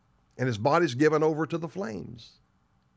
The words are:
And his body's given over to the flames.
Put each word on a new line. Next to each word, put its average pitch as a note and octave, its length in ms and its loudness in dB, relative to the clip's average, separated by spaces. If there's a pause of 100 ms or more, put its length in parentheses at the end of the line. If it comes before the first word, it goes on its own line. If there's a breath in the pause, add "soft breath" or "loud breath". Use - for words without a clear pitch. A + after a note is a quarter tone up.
(380)
And B2+ 100 -2
his A2+ 100 -2
body's C#3+ 380 2
given D3+ 280 4
over D#3+ 220 0
to E3 120 -6
the D#3+ 120 -8
flames. A#2+ 720 -12 (560)